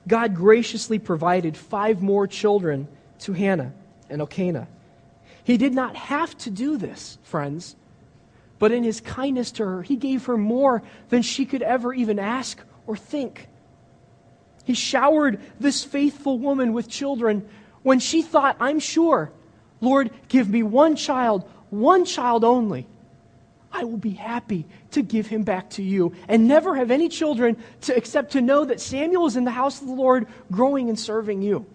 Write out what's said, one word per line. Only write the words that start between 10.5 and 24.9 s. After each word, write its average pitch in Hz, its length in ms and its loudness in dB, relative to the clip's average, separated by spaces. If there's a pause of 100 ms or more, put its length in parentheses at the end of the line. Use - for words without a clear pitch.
than 147 140 4
she - 240 -4
could 254 160 -4
ever 240 300 -2
even 220 280 -2
ask 233 400 -6 (260)
or 214 100 -6
think. - 520 -8 (1120)
He 254 120 -2
showered 277 640 2 (180)
this 269 240 0
faithful 285 560 -2
woman 262 340 0
with 233 160 -4
children 226 600 -2 (340)
when 262 160 4
she 320 240 -2
thought, 269 380 2
I'm 277 180 0
sure, 285 540 0 (480)
"Lord, 269 300 2 (180)
give 247 200 4
me 226 140 2
one 269 320 4
child, 240 500 0 (260)
one 311 340 4
child 240 400 0
only. 220 420 2 (840)
I - 120 -6
will 233 140 -6
be 202 140 -4
happy 220 520 -6 (280)